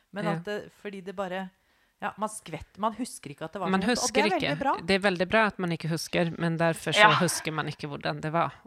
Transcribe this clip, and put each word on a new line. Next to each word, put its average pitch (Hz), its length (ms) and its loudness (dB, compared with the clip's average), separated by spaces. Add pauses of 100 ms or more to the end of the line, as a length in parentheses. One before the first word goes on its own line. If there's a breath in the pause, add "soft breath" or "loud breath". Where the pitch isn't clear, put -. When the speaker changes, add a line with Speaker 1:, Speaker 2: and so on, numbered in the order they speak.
(120)
Speaker 1:
Men 196 120 -4
Speaker 2:
Ja. - 80 0
Speaker 1:
at 165 120 -4
det, 208 260 -6 (120)
fordi 196 220 -10
det 190 120 -10
bare, 190 340 -4 (500)
ja, 202 180 -4
man 208 100 -2
skvett-, - 500 -12
man 220 160 0
husker - 360 -10
ikke 143 140 -14
at 160 80 -10
det 208 80 -10
var 175 80 -2
Speaker 2:
Man 190 140 2
Speaker 1:
så 185 40 -2
vondt, 233 40 4
og 240 120 2
Speaker 2:
husker 247 200 2
Speaker 1:
det 320 100 2
er 359 40 2
Speaker 2:
ikke. - 120 0
Speaker 1:
veldig 180 100 0
bra. 277 180 0
Speaker 2:
Det 180 180 0
er 196 160 2
veldig 175 180 0
bra 214 180 4
at 196 120 -4
man 180 140 -2
ikke 165 160 -4
husker, 170 500 0
men 165 180 0
derfor 165 360 2
så 170 60 4
Speaker 3:
Ja. 214 160 10
Speaker 2:
husker 160 380 0
man 151 140 -2
ikke 151 220 -8
hvordan 151 320 -6
det 156 120 -4
var, 156 200 0 (140)